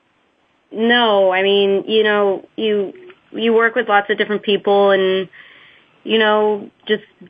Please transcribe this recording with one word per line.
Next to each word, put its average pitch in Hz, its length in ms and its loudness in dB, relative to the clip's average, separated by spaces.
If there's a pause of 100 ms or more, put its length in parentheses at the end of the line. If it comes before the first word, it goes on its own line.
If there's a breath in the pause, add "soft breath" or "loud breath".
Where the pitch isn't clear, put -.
(720)
No, 220 580 2
I 185 100 0
mean, 196 460 0
you 220 160 2
know, 208 540 -2
you, 208 340 -4 (400)
you 226 220 -2
work 226 220 0
with 233 120 -2
lots 202 220 0
of 202 80 -2
different 208 260 -4
people, 202 480 2
and, 190 380 0 (720 loud breath)
you 220 160 0
know, 214 500 0 (160)
just 208 180 -4 (260)